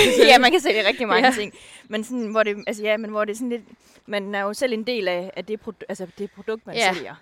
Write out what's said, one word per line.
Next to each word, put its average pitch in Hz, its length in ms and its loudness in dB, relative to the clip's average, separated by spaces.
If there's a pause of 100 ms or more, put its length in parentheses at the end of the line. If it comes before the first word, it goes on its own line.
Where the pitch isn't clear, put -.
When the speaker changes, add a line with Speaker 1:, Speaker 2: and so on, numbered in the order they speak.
Speaker 1:
kan - 100 2
Speaker 2:
<laughs> - 20 0
Speaker 1:
sælge. - 160 8
Speaker 2:
Ja, 247 60 10
man 247 120 4
kan 359 100 4
sælge 220 280 0
rigtig 240 200 -2
mange 190 200 4
Speaker 1:
Ja. 262 60 4
Speaker 2:
ting. 208 180 -6 (360)
Men 214 160 -6
sådan, 240 260 -6
hvor 220 120 2
det, 208 240 -4
altså, 208 160 -6
ja, 214 140 0
men 214 140 -8
hvor 214 140 -2
det 208 80 -6
er 214 40 -10
sådan 247 120 -6
lidt... 240 140 -6 (440)
Man 202 280 -6
er 202 60 -2
jo 202 140 -4
selv 254 180 -2
en 220 140 -4
del 220 220 -2
af, 180 280 -4
af 180 80 -8
det 214 160 -8
produ-, - 280 -14
altså, 190 180 -10 (120)
det 202 140 -10
produkt, 220 340 -10
man - 100 -10
Speaker 1:
Ja, 196 180 0
Speaker 2:
sælger. 139 280 -12